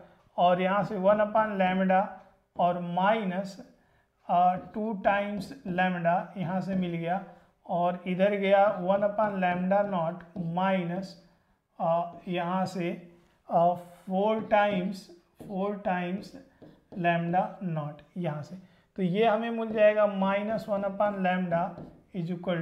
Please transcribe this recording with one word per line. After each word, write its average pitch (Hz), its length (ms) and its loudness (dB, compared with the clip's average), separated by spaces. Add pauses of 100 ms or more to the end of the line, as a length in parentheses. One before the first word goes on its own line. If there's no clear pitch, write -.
(360)
और 180 260 4
यहाँ 190 200 0
से 214 140 -4
वन 196 200 4
upon 214 420 2
lambda 185 480 4 (500)
और 175 240 2
minus, 185 920 -2 (580)
अ, 180 240 4
two 214 520 -6
times 202 380 0 (240)
lambda 175 540 2 (140)
यहाँ 185 240 -4
से 185 140 -4
मिल 175 220 -2
गया 170 280 -2 (420)
और 180 400 -2
इधर 185 240 2
गया 196 360 4 (140)
one 190 180 2
upon 208 320 0 (100)
lambda 185 540 0
naught 170 540 -4 (100)
minus, 185 480 0 (760)
अ, 170 380 -2 (100)
यहाँ 175 380 -2
से, 175 240 -4 (600)
अ, 175 240 4
four 196 800 -4
times, 202 440 2 (520)
four 196 400 -4
times 180 380 -4 (720)
lambda 170 460 2 (300)
naught 147 280 -8 (160)
यहाँ 151 240 -4
से। 185 140 -16 (400)
तो 196 60 -2
ये 196 240 2
हमें 226 240 0
मिल 226 220 -6
जाएगा 214 340 6
minus 202 640 0
one 202 140 -2
upon 202 300 0
lambda 180 580 0 (460)
is 170 100 -4
equal 175 360 -4